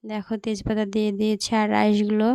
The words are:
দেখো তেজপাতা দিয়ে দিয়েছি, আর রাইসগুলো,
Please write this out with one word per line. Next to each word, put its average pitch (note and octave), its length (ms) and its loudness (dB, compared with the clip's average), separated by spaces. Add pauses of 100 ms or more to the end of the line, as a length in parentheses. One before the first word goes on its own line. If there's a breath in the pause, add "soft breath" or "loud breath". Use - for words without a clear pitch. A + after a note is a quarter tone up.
দেখো G#3+ 340 -8
তেজপাতা G#3+ 480 -4
দিয়ে G#3+ 260 -2
দিয়েছি, G#3 440 -2
আর G#3+ 140 2
রাইসগুলো, G#3+ 640 2